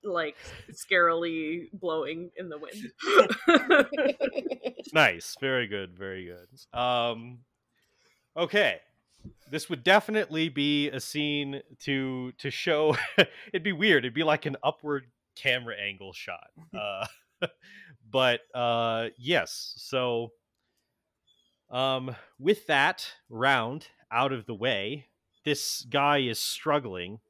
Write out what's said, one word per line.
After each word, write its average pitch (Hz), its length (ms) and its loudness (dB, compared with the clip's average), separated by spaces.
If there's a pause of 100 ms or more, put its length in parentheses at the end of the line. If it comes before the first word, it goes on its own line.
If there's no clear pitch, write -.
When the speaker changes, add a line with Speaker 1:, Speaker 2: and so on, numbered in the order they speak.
Speaker 1:
like, 170 320 -2 (360)
scarily 170 1000 0
blowing 165 640 -4
in 185 120 -10
the 151 80 -12
wind. 208 340 -14 (560)
<laughs> 277 1500 2
Speaker 2:
Nice. 113 480 4
Very 131 260 0
good. 95 300 -8
Very 95 280 -10
good. 90 540 -16
Um, 120 600 -2 (1000)
okay. 165 420 2 (680)
This 151 200 -6
would 143 140 -6
definitely 185 680 2
be 147 400 0
a 131 100 -6
scene 143 640 -4 (200)
to, 131 560 -4
to 131 140 -8
show. 151 440 2 (220)
<laughs> - 360 2
It'd 175 100 -4
be 202 80 -2
weird. 165 340 4
It'd 120 80 -4
be 151 100 -2
like 156 220 2
an 139 180 -6
upward 143 420 -4 (300)
camera 123 400 -2
angle 98 380 -10
shot. - 360 -14 (280)
Uh, 104 300 -6 (340)
<laughs> 175 60 -4 (640)
but, 127 300 4 (120)
uh, 117 540 0 (100)
yes. 123 600 -2
So, 120 560 -4 (1400)
um, 131 440 -2 (220)
with 196 300 0
that 147 400 2 (220)
round 127 580 0 (240)
out 131 200 2
of 117 140 -6
the 120 80 -8
way, 110 540 -2 (360)
this - 460 -4
guy 143 300 4
is 120 180 -2
struggling. 110 840 -4 (100)